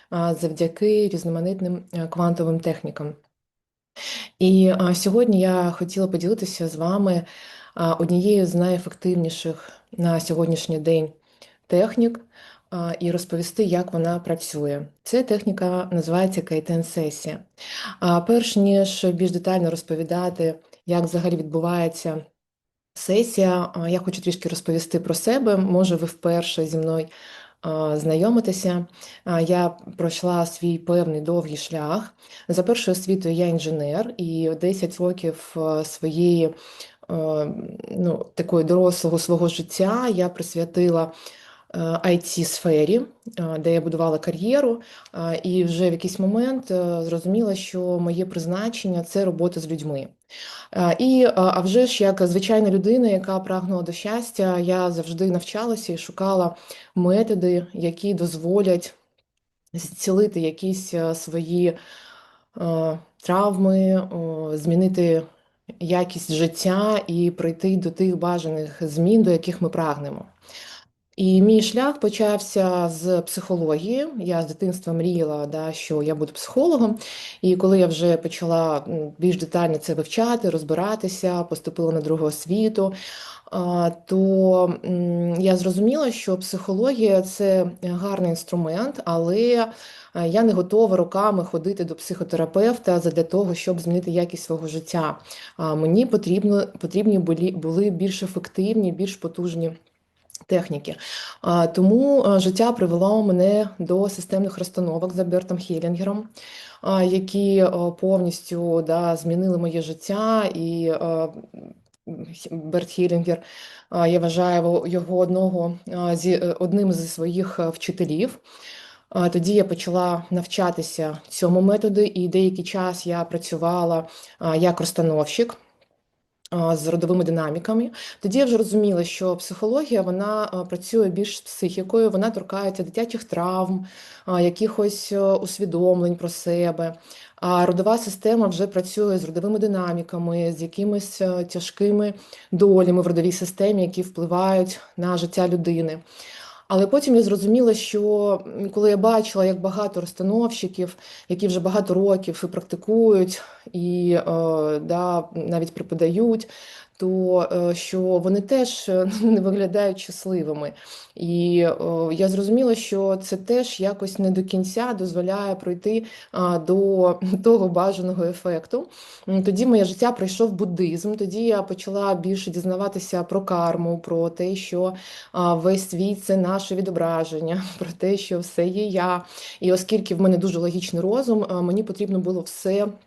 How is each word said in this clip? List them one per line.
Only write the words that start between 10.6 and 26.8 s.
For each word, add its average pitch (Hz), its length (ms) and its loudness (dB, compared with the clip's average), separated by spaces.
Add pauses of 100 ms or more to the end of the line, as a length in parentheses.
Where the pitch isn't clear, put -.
день 156 300 2 (580)
технік, 226 520 2 (500)
а, 170 300 -6
і 175 120 -2
розповісти, 175 520 -2
як 180 300 0
вона 170 260 0
працює. 147 640 -4 (220)
Ця 254 200 0
техніка 185 680 -2
називається 175 500 0
кайтен-сесія. 160 1000 -4 (600)
А, 175 220 2
перш 233 340 2
ніж 196 500 4
більш 180 260 2
детально 175 380 0
розповідати, 165 840 -2 (300)
як 175 180 0
взагалі 175 320 0
відбувається 160 880 -4 (680)
сесія, 190 800 2
а, 165 160 -4
я 180 100 2
хочу 185 220 -6
трішки 175 280 -4
розповісти 165 500 -2
про 170 140 -4
себе. 220 440 2
Може, 185 380 4
ви 165 120 -2
вперше 170 580 -2
зі 160 120 -4
мною, 160 280 -2 (560)